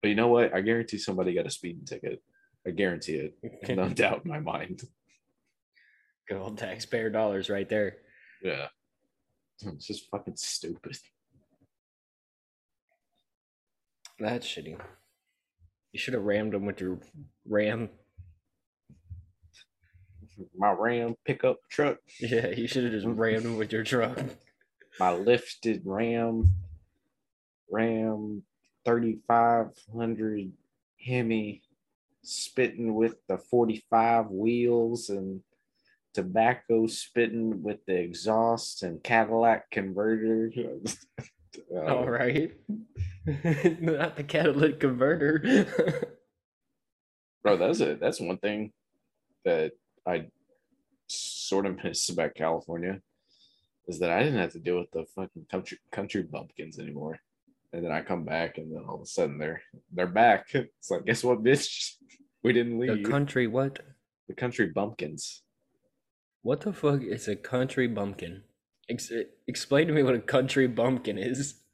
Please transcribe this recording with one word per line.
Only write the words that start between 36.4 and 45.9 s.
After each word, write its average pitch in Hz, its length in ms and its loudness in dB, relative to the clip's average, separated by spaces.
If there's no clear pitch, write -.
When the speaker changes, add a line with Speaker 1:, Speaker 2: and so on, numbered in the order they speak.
Speaker 1:
spitting 113 760 -2
with 104 220 -6
the 95 100 0
exhaust 107 880 0
and 82 200 -6
Cadillac 113 680 4
converter. 110 840 0
<laughs> - 1160 -12
Speaker 2:
All 156 300 0
Speaker 1:
Um, 123 60 -2
Speaker 2:
right. 123 420 0
<laughs> 160 560 2
Not 160 360 0
the 147 100 -6
catalytic 147 540 4
converter. 143 600 4
<laughs> - 760 2